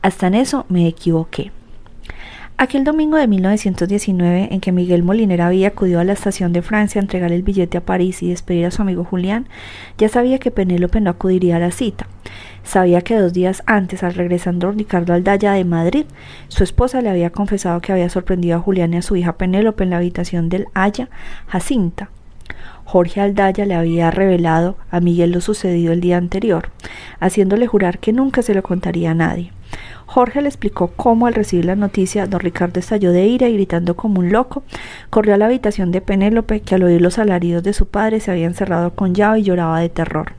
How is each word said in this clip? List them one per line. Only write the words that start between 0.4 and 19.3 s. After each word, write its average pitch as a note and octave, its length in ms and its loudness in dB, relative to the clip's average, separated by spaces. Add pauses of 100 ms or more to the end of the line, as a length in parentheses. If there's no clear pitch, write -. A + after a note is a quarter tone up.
me F3 180 2
equivoqué. E3 640 -2 (1080)
Aquel C4+ 240 0
domingo D4+ 340 2
de C#4+ 100 4
mil G3 160 2
novecientos F#3+ 440 0
diecinueve, F#3 640 0
en F#3+ 80 -2
que F#3 120 -2
Miguel F3+ 320 2
Molinera F#3 420 2
había F#3 220 4
acudido F#3 320 0
a E3+ 40 2
la F#3+ 100 2
estación F#3 400 -2
de F3 100 0
Francia G#3+ 360 0
a G3 40 0
entregar F3+ 280 -2
el F3+ 120 0
billete F#3 340 0
a E3+ 80 -4
París F#3 380 -2
y F3 60 -2
despedir F3 360 -2
a F3 60 -2
su - 100 -4
amigo F3+ 220 -2
Julián, F#3+ 440 -4 (520)
ya G#3+ 100 4
sabía B3+ 300 2
que B3+ 100 -2
Penélope F3+ 500 0
no F#3+ 120 2
acudiría F3+ 460 2
a - 20 2
la E3+ 100 0
cita. G#3 380 -6 (560)
Sabía F3+ 380 4
que A3+ 140 -2
dos F#3+ 160 4
días F3+ 360 0
antes, F#3+ 340 0
al F3 140 -2
regresar F3 420 -2
don F#3 180 -2
Ricardo F3 380 0
Aldaya F#3+ 380 2
de F#3+ 140 2
Madrid, F3 400 0 (420)
su - 160 0
esposa B3+ 380 0
le A3 100 0
había E3+ 180 0
confesado G3 500 -2
que G3 120 -6
había F3+ 180 2
sorprendido F3 480 0
a E3+ 40 -2
Julián F3 340 0
y - 20 0
a F3 60 0
su G3+ 120 0
hija F3 220 0